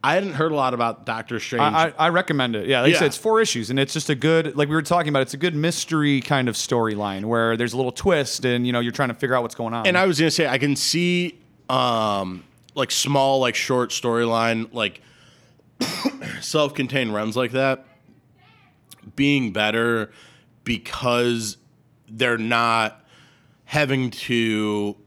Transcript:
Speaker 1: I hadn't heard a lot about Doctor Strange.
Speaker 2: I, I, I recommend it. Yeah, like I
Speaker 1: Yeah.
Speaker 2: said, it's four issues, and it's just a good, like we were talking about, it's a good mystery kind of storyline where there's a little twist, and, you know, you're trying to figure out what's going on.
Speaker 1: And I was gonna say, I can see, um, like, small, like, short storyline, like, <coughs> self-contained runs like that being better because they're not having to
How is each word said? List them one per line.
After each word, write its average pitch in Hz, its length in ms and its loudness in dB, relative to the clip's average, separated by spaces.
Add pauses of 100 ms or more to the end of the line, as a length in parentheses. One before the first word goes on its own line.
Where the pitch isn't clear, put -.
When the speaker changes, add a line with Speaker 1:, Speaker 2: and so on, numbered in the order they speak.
Speaker 1:
I 143 120 2
hadn't 190 180 -2
heard 156 180 0
a 151 40 -2
lot 131 180 0
about 117 320 -4
Doctor 113 340 -6
Strange. 123 220 -4 (140)
Speaker 2:
I, 160 140 4
I, 156 180 0
I - 20 4
recommend 147 460 0
it. 101 120 -4
Yeah, 127 140 4
like 139 80 6
I 175 40 6
Speaker 1:
Yeah. 160 60 4
Speaker 2:
said, 160 80 4
it's - 100 -2
four 220 220 2
issues, 120 300 0
and 131 100 0
it's 139 140 0
just 156 160 -4
a 147 60 2
good, 156 420 2
like 147 100 2
we 151 60 -2
were 160 80 2
talking 165 280 0
about, 139 120 2
it's 131 140 -2
a - 20 -14
good 170 160 0
mystery 151 680 0
kind 131 280 0
of 107 60 -4
storyline 104 720 -2
where 113 300 2
there's 113 180 -2
a 123 40 -4
little 127 140 -2
twist, 151 520 0
and, 123 220 2
you 123 80 0
know, 120 60 0
you're 120 120 -2
trying 127 180 -2
to 117 60 -6
figure 127 200 0
out 120 80 2
what's 113 100 -6
going 117 220 -6
on. 113 100 -4
Speaker 1:
And 185 100 2
I 190 120 0
was 165 120 0
gonna 160 120 2
say, 156 160 0
I 127 100 0
can 143 180 0
see, 175 600 -2 (320)
um, 107 760 0 (300)
like, 135 160 -2
small, 135 520 2
like, 123 120 0
short 123 380 0
storyline, 117 840 0
like, 110 280 -4 (760)
<coughs> - 640 -6
self-contained 135 720 -2
runs 107 240 -4
like 123 140 -2
that 131 340 0 (1300)
being 139 360 2
better 110 600 0 (520)
because 120 960 -2 (520)
they're 117 280 0
not 113 680 0 (600)
having 135 460 0
to 107 840 0 (120)